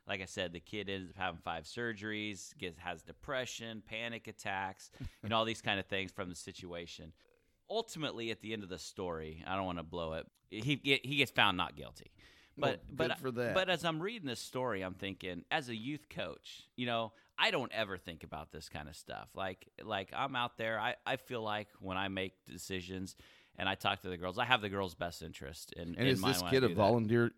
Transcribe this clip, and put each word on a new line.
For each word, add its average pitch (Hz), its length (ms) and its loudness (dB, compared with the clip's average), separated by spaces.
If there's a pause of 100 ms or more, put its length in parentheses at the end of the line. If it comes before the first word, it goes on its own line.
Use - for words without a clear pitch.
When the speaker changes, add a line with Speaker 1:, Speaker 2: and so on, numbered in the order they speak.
Speaker 1:
like 98 140 -2
I 92 60 -4
said, 92 260 -2
the 85 80 -6
kid 101 300 -6
ends 95 200 -4
up 87 60 -16
having 90 260 -2
five 82 220 -4
surgeries, 107 920 -4
gets, 87 220 -6
has 87 220 -6
depression, 117 880 -6
panic 113 400 -6
attacks, 98 640 -4 (160)
Speaker 2:
<laughs> - 160 -12
Speaker 1:
and 107 100 0
all 113 140 6
these 113 160 -2
kind 101 180 2
of 92 60 -4
things 95 260 -2
from 95 160 -4
the 87 80 -6
situation. 85 760 -10 (580)
Ultimately, 131 600 -2
at 107 120 -4
the 107 100 -4
end 107 100 -2
of 92 60 -8
the 90 100 -4
story, 82 680 -4
I 92 100 0
don't 98 80 2
wanna 87 200 -2
blow 82 300 -2
it, 80 120 -4 (240)
he 113 260 2
get-, 139 300 4
he 143 100 0
gets 135 140 4
found 101 260 6
not 85 200 0
guilty. - 340 -12 (460)
But, 143 120 2
Speaker 2:
Well, 127 100 0 (140)
Speaker 1:
but, 143 160 2
Speaker 2:
good - 100 0
for 131 140 -2
that. 117 220 2
Speaker 1:
but 185 140 4
as 170 160 2
I'm 160 160 2
reading 196 280 -4
this 117 100 -2
story, 123 440 0
I'm 92 120 -2
thinking, 92 560 -4
as 147 200 0
a 117 40 -2
youth 123 340 -6
coach, - 680 -8
you 123 100 0
know, 113 260 0 (240)
I 208 140 6
don't 151 220 2
ever 95 260 0
think 82 240 -10
about 76 300 -8
this 78 160 -10
kind 76 200 -8
of 78 60 -12
stuff. - 400 -10
Like, 95 340 -4 (140)
like, 98 340 -2
I'm 135 200 -2
out 120 200 0
there, 113 220 0
I, 120 160 0 (100)
I 131 120 0
feel 123 260 -4
like 107 240 0 (140)
when 95 160 -2
I 98 100 2
make 95 280 0 (120)
decisions 92 720 -6 (420)
and 95 100 2
I 98 60 4
talk 98 280 0
to 101 60 -6
the 90 80 -2
girls, 90 220 -4
I 123 60 4
have 120 160 6
the 104 80 0
girls' 95 260 0
best 87 260 -4
interest 78 520 -10
in, 85 240 -6
Speaker 2:
And - 20 -8
Speaker 1:
in 120 80 6
Speaker 2:
is 131 140 6
Speaker 1:
mind - 160 4
Speaker 2:
this 90 60 0
Speaker 1:
when 90 60 0
I - 40 2
Speaker 2:
kid 131 120 8
a 117 40 8
Speaker 1:
do 87 60 2
that. - 60 4
Speaker 2:
volunteer, 117 580 8